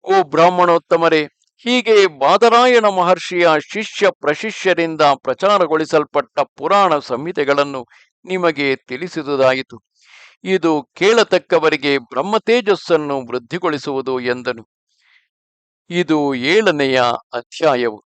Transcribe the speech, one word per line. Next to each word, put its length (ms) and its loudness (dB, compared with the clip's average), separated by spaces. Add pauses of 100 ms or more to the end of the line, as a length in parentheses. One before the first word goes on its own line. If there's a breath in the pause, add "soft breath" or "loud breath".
ಓ 200 0
ಬ್ರಾಹ್ಮಣೋತ್ತಮರೇ, 1000 2 (340)
ಹೀಗೆ 500 2
ಬಾದರಾಯಣ 760 4
ಮಹರ್ಷಿಯ 640 0 (240)
ಶಿಷ್ಯ 360 -2
ಪ್ರಶಿಷ್ಯರಿಂದ 920 -2
ಪ್ರಚಾರಗೊಳಿಸಲ್ಪಟ್ಟ 1400 0
ಪುರಾಣ 600 0
ಸಂಹಿತೆಗಳನ್ನು 880 -2 (400 soft breath)
ನಿಮಗೆ 500 -2
ತಿಳಿಸಿದುದಾಯಿತು. 1040 -4 (640 soft breath)
ಇದು 520 -2
ಕೇಳತಕ್ಕವರಿಗೆ 1000 0
ಬ್ರಹ್ಮತೇಜಸ್ಸನ್ನು 1200 -2
ವೃದ್ಧಿಗೊಳಿಸುವುದು 1000 -6
ಎಂದನು. 460 -6 (1200)
ಇದು 460 -2
ಏಳನೆಯ 680 0 (300)
ಅಧ್ಯಾಯವು. 720 -4